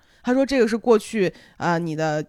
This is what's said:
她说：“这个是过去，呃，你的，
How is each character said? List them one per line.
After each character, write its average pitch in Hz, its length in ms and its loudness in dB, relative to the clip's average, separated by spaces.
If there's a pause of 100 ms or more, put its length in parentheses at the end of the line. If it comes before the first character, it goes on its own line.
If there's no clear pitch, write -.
(220)
她 247 100 -2
说 269 140 2
：“这 269 140 0
个 226 80 4
是 220 80 -2
过 226 200 2
去， 214 360 -2 (240)
呃， 165 240 -2
你 160 160 -6
的， 156 320 -2